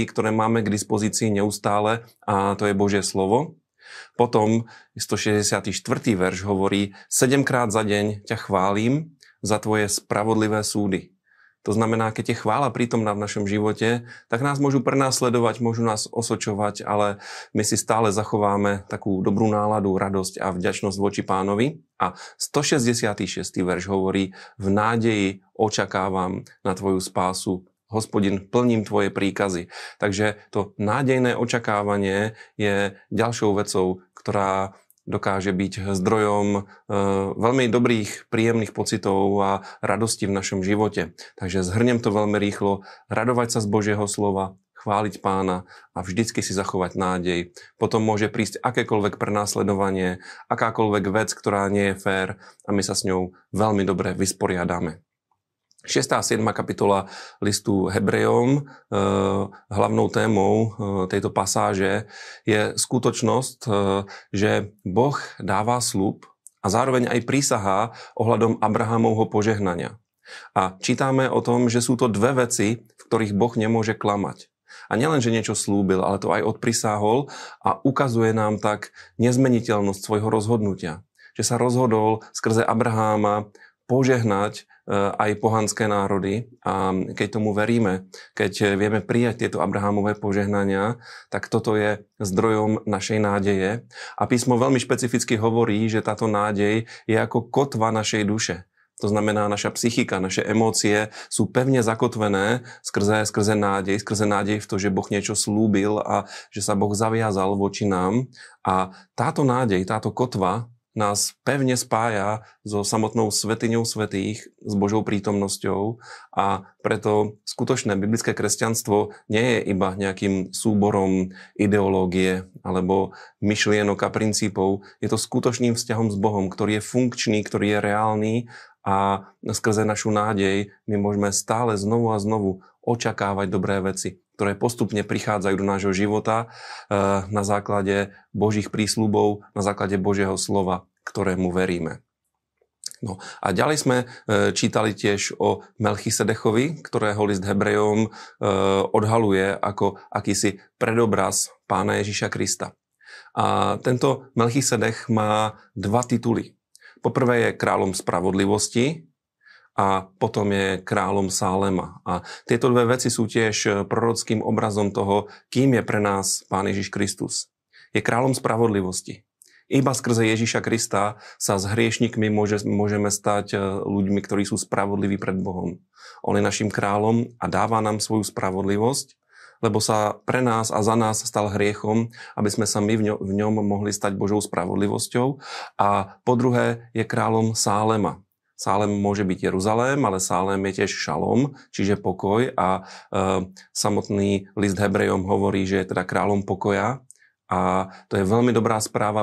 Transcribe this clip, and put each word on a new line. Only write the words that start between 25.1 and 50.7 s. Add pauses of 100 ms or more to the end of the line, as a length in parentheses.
očakávam (240)
na
tvoju
spásu. (240)
Hospodin,
plním
tvoje
príkazy.“ (320)
Takže
to
nádejné
očakávanie (240)
je (160)
ďalšou
vecou, (160)
ktorá (280)
dokáže
byť
zdrojom,
e, (720)
veľmi
dobrých,
príjemných
pocitov
a (160)
radosti
v
našom
živote. (160)
Takže
zhrnem
to
veľmi
rýchlo. (240)
Radovať
sa
z
Božieho
slova, (240)
chváliť
Pána (240)
a
vždycky
si
zachovať
nádej. (320)
Potom
môže
prísť
akékoľvek
prenasledovanie, (240)
akákoľvek